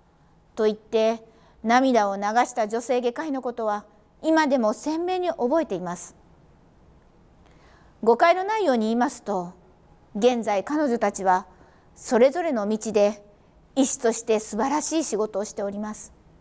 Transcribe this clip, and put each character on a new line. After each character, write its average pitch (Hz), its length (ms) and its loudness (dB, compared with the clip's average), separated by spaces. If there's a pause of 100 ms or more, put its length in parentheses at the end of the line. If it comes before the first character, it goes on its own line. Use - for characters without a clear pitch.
(560)
と 220 80 0
言 214 100 2
っ - 40 -12
て 226 440 0 (400)
涙 233 460 4
を 196 80 -4
流 196 60 -8
し 220 320 0
た 220 120 0
女 226 140 -4
性 247 220 0
外 240 100 -2
科 294 140 -8
医 302 60 -4
の 262 100 -6
こ 247 100 -6
と 233 140 -6
は、 208 180 -4 (380)
今 311 240 4
で 277 100 2
も 220 160 2
鮮 311 320 -6
明 370 140 -2
に 359 100 -2
覚 294 320 0
え 302 60 -2
て 208 80 -6
い 175 80 -6
ま 180 140 -8
す。 - 200 -14 (1900)
誤 233 140 4
解 339 180 6
の 370 80 -2
な 427 160 -2
い 415 60 0
よ 294 80 4
う 247 40 2
に 220 100 0
言 220 60 0
い 233 40 0
ま 247 140 2
す - 120 -10
と、 180 300 -6 (640)
現 233 260 2
在 202 220 -2
彼 302 180 -2
女 240 160 0
た 202 140 0
ち 196 100 -8
は 185 240 2 (480)
そ - 240 0
れ 262 120 6
ぞ 339 120 -2
れ 330 100 -2
の 208 140 -2
道 214 260 -4
で 208 300 2 (540)
医 269 100 4
師 - 140 -4
と 233 120 2
し 240 100 -10
て 220 180 0
素 214 160 -8
晴 262 140 -2
ら 294 120 -2
し - 180 -6
い 294 40 -2
仕 - 120 -4
事 214 220 -4
を 202 60 -4
し 214 100 -12
て 214 80 -8
お 202 80 -4
り 202 80 -10
ま 214 160 -8
す。 - 180 -14 (280)